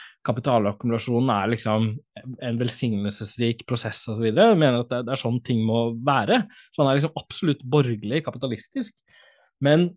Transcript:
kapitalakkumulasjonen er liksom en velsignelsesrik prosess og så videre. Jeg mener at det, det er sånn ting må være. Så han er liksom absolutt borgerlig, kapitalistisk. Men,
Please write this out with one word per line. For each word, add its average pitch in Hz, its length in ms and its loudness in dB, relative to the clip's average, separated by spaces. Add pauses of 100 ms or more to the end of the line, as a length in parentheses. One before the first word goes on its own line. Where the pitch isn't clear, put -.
(280)
kapitalakkumulasjonen 117 1040 0
er 104 220 0
liksom 110 320 0 (580)
en 117 160 -4
velsignelsesrik 113 1120 -2
prosess 117 400 -4
og 107 80 -6
så 117 80 -2
videre. 139 260 6
Jeg 190 80 4
mener 127 240 4
at 120 80 -12
det, 123 160 -4
det 127 80 -6
er - 60 -6
sånn 120 240 0
ting 117 180 0
må 117 280 2 (140)
være. 143 360 2 (320)
Så - 80 0
han 139 100 4
er 139 60 4
liksom 151 240 0
absolutt - 420 -4
borgerlig, 123 600 0
kapitalistisk. 131 720 -8 (640)
Men, 151 360 4